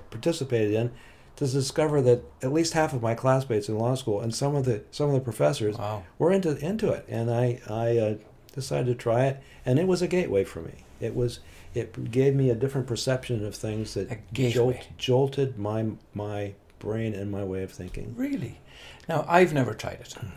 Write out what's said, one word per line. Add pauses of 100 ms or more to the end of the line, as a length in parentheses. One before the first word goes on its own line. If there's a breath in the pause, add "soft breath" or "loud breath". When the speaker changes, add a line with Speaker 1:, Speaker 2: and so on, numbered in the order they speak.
(100)
Speaker 1:
participated
in, (440 loud breath)
to
discover
that (180)
at
least
half
of
my
classmates
in
law
school
and
some
of
the,
some
of
the
professors
Speaker 2:
Wow. (160)
Speaker 1:
were
into,
into
it,
and
I,
I,
uh, (400)
decided
to
try
it, (240 loud breath)
and
it
was
a
gateway
for
me. (260)
It
was, (340 loud breath)
it
gave
me
a
different
perception
of
things
that
Speaker 2:
A (160)
gateway. (260)
Speaker 1:
jolt-,
jolted
my, (260)
my (240)
brain
and
my
way
of
thinking.
Speaker 2:
Really? (460 loud breath)
Now,
I've
never
tried
it, (220 loud breath)